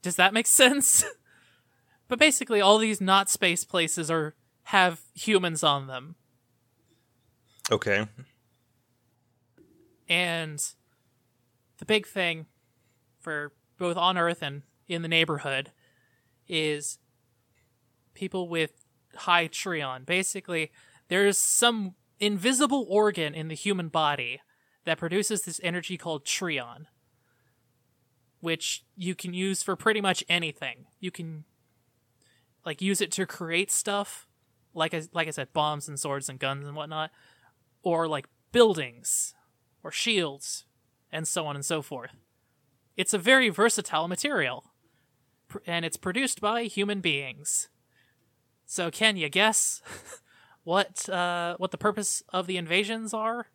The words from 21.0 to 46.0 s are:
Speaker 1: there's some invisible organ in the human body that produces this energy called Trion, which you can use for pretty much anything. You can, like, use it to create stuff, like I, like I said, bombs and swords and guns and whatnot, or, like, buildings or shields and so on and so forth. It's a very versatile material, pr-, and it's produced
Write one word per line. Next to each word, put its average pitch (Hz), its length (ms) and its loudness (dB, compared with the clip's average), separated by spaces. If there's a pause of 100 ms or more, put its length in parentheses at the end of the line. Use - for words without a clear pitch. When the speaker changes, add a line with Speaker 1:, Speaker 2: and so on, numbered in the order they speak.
Speaker 1:
there's 202 320 4
some 226 560 2 (240)
invisible 240 680 2
organ 175 460 2
in 160 140 -8
the 160 80 -8
human 185 320 -2
body 143 540 -2 (440)
that 165 140 -2
produces 185 420 -2
this - 220 -10
energy 175 340 -4
called 156 260 -6
Trion, 135 600 -6 (1600)
which - 440 -4 (100)
you 180 200 -4
can 175 180 -10
use 190 300 -2
for 190 120 -2
pretty 214 260 0
much 185 280 0
anything. 156 560 -4 (140)
You 185 100 -6
can, 160 360 -12 (1160)
like, 156 160 -8
use 190 220 0
it 170 120 -2
to 190 120 -2
create 175 460 -4
stuff, - 560 -4 (480)
like 160 180 0
I, 165 80 -4 (120)
like 165 140 0
I 156 40 -8
said, 135 200 -8
bombs 151 380 -2
and 143 100 -10
swords 139 300 -6
and 131 80 -14
guns 139 300 -4
and 143 80 -14
whatnot, 156 340 -8 (720)
or, 165 260 2
like, 147 200 -4 (240)
buildings 190 840 2 (500)
or 160 80 -12
shields 170 760 -2 (460)
and 156 160 -4
so 165 180 -2
on 143 100 -6
and 143 80 -8
so 156 200 -2
forth. 127 280 -12 (840)
It's 185 160 0
a 202 60 2
very 247 300 6
versatile 175 580 2
material, 175 640 -4 (760)
pr-, - 200 -14
and 170 180 -2
it's 165 120 -6
produced 240 440 -2